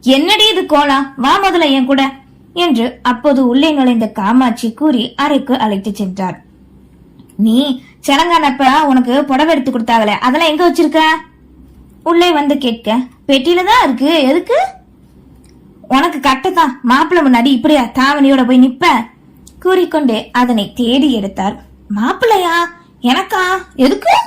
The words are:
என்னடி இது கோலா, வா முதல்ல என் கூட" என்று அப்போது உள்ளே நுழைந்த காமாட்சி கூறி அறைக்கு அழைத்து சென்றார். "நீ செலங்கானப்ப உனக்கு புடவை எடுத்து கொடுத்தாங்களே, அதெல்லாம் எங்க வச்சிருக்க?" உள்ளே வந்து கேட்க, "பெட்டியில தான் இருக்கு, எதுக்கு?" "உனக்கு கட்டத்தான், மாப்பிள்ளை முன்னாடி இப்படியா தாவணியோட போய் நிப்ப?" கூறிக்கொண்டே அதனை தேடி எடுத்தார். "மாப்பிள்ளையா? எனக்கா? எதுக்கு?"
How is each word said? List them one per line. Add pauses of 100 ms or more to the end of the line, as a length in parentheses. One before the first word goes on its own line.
என்னடி
இது
கோலா, (180)
வா (120)
முதல்ல
என்
கூட" (520)
என்று
அப்போது
உள்ளே
நுழைந்த
காமாட்சி
கூறி
அறைக்கு
அழைத்து
சென்றார். (1000)
"நீ (500)
செலங்கானப்ப (180)
உனக்கு
புடவை
எடுத்து
கொடுத்தாங்களே,
அதெல்லாம்
எங்க
வச்சிருக்க?" (1000)
உள்ளே
வந்து
கேட்க, (280)
"பெட்டியில
தான்
இருக்கு,
எதுக்கு?" (1300)
"உனக்கு
கட்டத்தான், (100)
மாப்பிள்ளை
முன்னாடி
இப்படியா
தாவணியோட
போய்
நிப்ப?" (720)
கூறிக்கொண்டே (140)
அதனை
தேடி
எடுத்தார். (380)
"மாப்பிள்ளையா? (480)
எனக்கா? (320)
எதுக்கு?" (120)